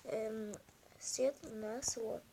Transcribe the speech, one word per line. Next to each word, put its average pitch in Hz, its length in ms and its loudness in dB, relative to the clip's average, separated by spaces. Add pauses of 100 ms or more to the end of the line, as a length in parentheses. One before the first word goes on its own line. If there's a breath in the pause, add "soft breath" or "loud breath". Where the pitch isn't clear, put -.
ем, 220 480 0 (480)
світ 269 340 4 (200)
на 214 280 -2
село 220 380 0 (120)